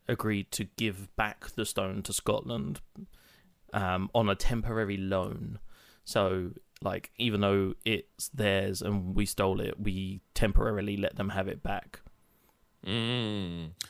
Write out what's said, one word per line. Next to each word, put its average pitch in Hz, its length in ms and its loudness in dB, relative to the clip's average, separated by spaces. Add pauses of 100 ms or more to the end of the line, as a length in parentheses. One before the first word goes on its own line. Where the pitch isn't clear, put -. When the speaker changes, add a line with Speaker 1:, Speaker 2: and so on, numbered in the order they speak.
Speaker 1:
agreed 107 460 -2
to 110 120 -4 (120)
give 98 400 -4
back 107 400 -4
the 110 100 0
stone 98 380 -2
to - 80 -8
Scotland, - 680 -2 (920)
um, 95 420 0
on 113 140 4
a 98 80 4
temporary 110 600 2
loan. 95 640 -2 (460)
So, 92 480 2 (300)
like, 95 340 -2
even 110 240 2
though 98 340 4 (100)
it's - 440 -2
theirs 98 520 2
and 95 360 0
we 104 100 4
stole 95 340 2
it, 104 200 -4
we 95 400 -2 (140)
temporarily 104 600 4
let 98 200 0
them 98 140 -2
have 98 180 -2
it - 160 -8
back. - 340 -6 (880)
Speaker 2:
Mm. 104 840 -2 (200)